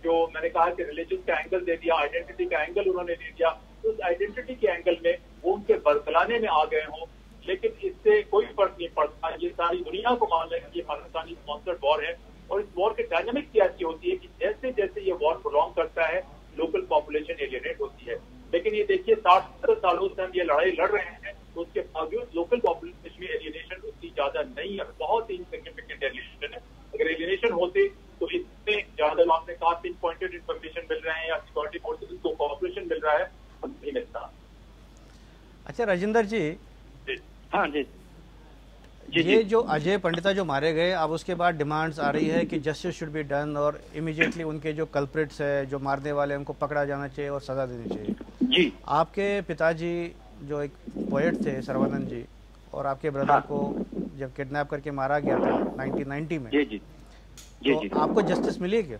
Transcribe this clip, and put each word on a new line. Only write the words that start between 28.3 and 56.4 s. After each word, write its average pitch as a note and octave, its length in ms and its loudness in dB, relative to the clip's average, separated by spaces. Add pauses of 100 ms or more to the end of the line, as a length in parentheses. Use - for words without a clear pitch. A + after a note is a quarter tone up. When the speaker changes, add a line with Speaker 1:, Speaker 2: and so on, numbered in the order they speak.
Speaker 1:
ज्यादा, E3 360 4
आपने E3 200 0
कहा, E3 200 2
पिन F3 280 -6
pinpointed F3 320 -4
information D#3+ 480 -8 (100)
मिल D#3 80 -2
रहे D#3+ 200 -4
हैं D#3+ 100 -6
या D#3 80 -2
security D3+ 420 -6
forces - 400 -10
को E3+ 100 -2
कॉपरेशन - 520 -2
मिल E3 180 -2
रहा D3+ 140 2
है, F3+ 180 2 (340)
नहीं C#3 260 -8
मिलता। - 420 -8 (1300)
Speaker 2:
अच्छा A#3 160 -4
राजेंद्र G#3 380 4
जी। G3 300 0 (560)
Speaker 1:
जी। B2+ 120 -6 (340)
Speaker 3:
हाँ F#3+ 140 2
जी। D3 160 -2 (1300)
जी, E3 120 2
Speaker 2:
ये F#3 160 6
Speaker 3:
जी। A3+ 60 6
Speaker 2:
जो A3 180 2
अजय D#3 360 0
पंडिता E3+ 360 0
जो F#3+ 120 0
मारे D3+ 280 2
गए, E3+ 180 2
अब D#3+ 200 0
उसके E3 240 -4
बाद E3+ 200 2
डिमांड्स D3+ 440 -2
आ C#3+ 100 2
रही D3+ 180 2
है E3 180 2
कि D#3+ 140 -4
justice D#3 340 -4
should D#3 220 -8
be D#3 80 -2
done D3 340 -2
और D3 240 0 (160)
immediately D#3+ 460 0
उनके D#3 300 -4
जो D#3 120 -2
culprits D3 560 -2
है, C#3+ 240 0
जो C3+ 140 -6
मारने C#3 320 -2
वाले C#3+ 220 0
हैं, C#3 60 -4
उनको C#3+ 140 -8
पकड़ा D3 320 0
जाना C#3 220 -4
चाहिए C#3+ 240 -6
और C#3 100 -4
सजा C3 240 -4
देनी B2 300 -8
चाहिए। - 200 -6 (280)
Speaker 3:
जी। E3 300 4 (140)
Speaker 2:
आपके G3 540 2
पिताजी E3+ 760 0 (260)
जो C#3+ 200 -6
एक C#3+ 100 -6 (180)
poet D3+ 460 0 (100)
थे C3+ 160 -2
सरवानंद C3 460 0
जी, B2 180 -8 (480)
और C#3 120 -4
आपके C#3 240 -2
brother C#3 220 0
Speaker 3:
हाँ। C3+ 100 6
Speaker 2:
को - 440 -4 (320)
जब C3 180 -8
kidnap C#3+ 340 -4
करके C#3+ 220 -6
मारा C#3 280 0
गया - 200 2
था - 180 4 (200)
नाइनटीन C3+ 300 -2
नाइंटी D3+ 300 -4
में, A#2 140 -6